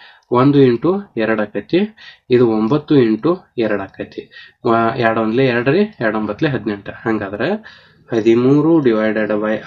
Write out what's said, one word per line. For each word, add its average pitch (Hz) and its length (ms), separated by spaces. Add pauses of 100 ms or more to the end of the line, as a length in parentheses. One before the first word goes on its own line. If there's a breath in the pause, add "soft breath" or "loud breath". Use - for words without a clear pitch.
(300 loud breath)
ಒಂದು 135 280
ಇಂಟು 139 440 (140)
ಎರಡು 110 260
ಆಕೈತಿ. 170 540 (340 loud breath)
ಇದು 123 180
ಒಂಬತ್ತು 117 480
ಇಂಟು 120 400 (220)
ಎರಡು 104 240
ಆಕೈತಿ. - 680 (140)
ವ-, 113 300
ಎರಡು 117 240
ಒಂದ್ಲೆ 113 260
ಎರಡು 120 240
ರೀ, 170 100 (200)
ಎರಡು 110 180
ಒಂಬತ್ಲೆ 104 300
ಹದಿನೆಂಟು. 104 440
ಹಂಗಾದ್ರೆ 107 600 (600 loud breath)
ಹದಿಮೂರು 127 680
divided 107 520 (100)
by 107 260